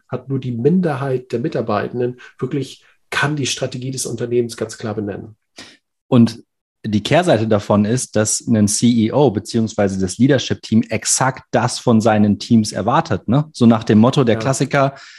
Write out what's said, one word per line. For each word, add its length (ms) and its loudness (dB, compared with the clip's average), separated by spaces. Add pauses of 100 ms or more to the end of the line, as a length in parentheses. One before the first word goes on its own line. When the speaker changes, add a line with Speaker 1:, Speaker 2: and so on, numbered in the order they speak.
Speaker 1:
hat 220 -10
nur 80 -4
die 140 -6
Minderheit 800 -2
der 100 -4
Mitarbeitenden 800 -4 (180)
wirklich, 460 -8 (260)
kann 260 -2
die 100 -4
Strategie 440 -6
des 160 -8
Unternehmens 500 -4
ganz 220 -8
klar 160 -8
benennen. 420 -8 (720)
Speaker 2:
Und 340 4 (440)
die 160 0
Kehrseite 460 2
davon 380 2
ist, 280 -4
dass 320 -2
ein 220 2
C 200 0
E 240 2
O 180 4
beziehungsweise 680 -2
das 200 -4
Leadership-Team 720 0
exakt 600 -2
das 280 0
von 240 2
seinen 360 2
Teams 340 0
erwartet, 540 -2
ne? 280 0
So 100 0
nach 200 4
dem 160 4
Motto, 220 4
der 120 2
Speaker 1:
Ja. 60 -2
Speaker 2:
Klassiker, 540 0 (240)